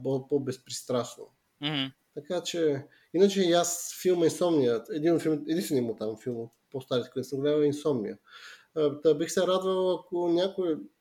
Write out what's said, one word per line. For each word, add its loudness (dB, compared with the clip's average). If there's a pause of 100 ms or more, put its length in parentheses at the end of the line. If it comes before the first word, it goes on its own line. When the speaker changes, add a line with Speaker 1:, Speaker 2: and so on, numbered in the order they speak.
Speaker 1:
по-, -4
по-безпристрастно. -4 (340)
Speaker 2:
Мгм. -4 (280)
Speaker 1:
Така -6
че, 0 (300)
иначе 6
и 4
аз 0
филма 4
Инсомния, 2 (100)
един 2
от 2
филм-, -2
единственият 0
му -4
там -6
филм, -8 (220)
по-старите, -4
които -6
съм -6
гледал, 0
е 4
Инсомния. -2 (580)
А, 0
та 4
бих -2
се 0
радвал, 0
ако -4
някой, 0 (240)